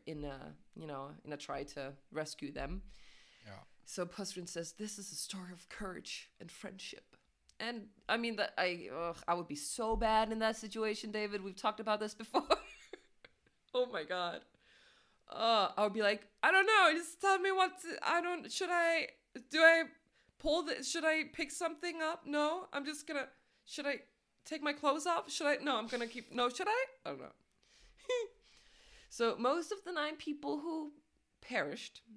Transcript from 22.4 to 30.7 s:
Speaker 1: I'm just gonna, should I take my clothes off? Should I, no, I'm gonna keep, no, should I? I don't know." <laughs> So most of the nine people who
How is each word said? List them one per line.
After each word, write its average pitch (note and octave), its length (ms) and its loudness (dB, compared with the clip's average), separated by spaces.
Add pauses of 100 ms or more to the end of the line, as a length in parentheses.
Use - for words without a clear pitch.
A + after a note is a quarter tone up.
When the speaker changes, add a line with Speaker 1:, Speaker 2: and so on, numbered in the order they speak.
Speaker 1:
I'm C#4 140 -4
just D4 220 -8
gonna, C#4+ 200 -4 (380)
should C#4+ 220 -6
I C#4+ 140 -2 (440)
take D#4 160 -6
my D4 120 0
clothes D4 340 0
off? E4+ 240 0
Should D4+ 160 0
I, D4 160 4
no, C4+ 120 2
I'm A3 120 -2
gonna A#3+ 180 -4
keep, A#3 260 -12
no, B3 180 2
should B3 200 -4
I? B4 160 2 (200)
I - 40 -6
don't C#3 120 -6
know." - 40 -12 (840)
<laughs> B4 200 0 (840)
So A#3 280 2
most C#4+ 340 0
of G4+ 140 -8
the F4 60 -8
nine D4+ 240 -2
people D4 440 -4
who D#4 320 -6 (500)